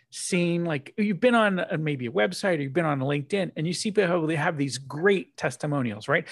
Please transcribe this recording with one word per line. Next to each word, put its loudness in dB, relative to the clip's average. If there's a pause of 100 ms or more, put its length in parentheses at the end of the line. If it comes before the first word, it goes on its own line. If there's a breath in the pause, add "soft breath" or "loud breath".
(100)
seen, 0
like, -4
you've 0
been 6
on 4
a, -2
maybe -2
a -6
website 0
or -4
you've -4
been 2
on 0
LinkedIn -2
and -2
you -2
see -4
people, 2
they 0
have 0
these -2
great 0
testimonials, -4
right? 0